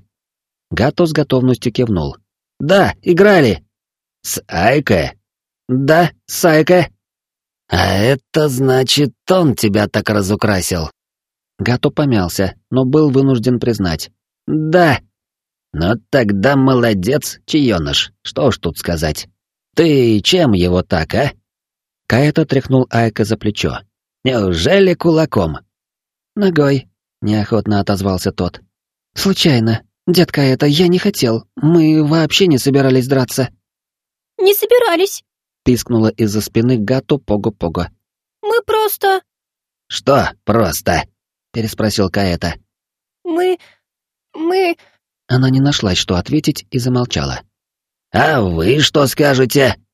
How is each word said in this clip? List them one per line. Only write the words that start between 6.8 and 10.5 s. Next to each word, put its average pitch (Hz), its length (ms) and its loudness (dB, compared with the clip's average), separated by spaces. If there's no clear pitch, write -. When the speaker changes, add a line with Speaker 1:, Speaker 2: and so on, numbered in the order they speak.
Speaker 1:
«А 92 280 0
это 135 500 0
значит, 131 640 0
он 170 260 2
тебя 104 320 0
так - 220 -4
разукрасил?» 98 800 -2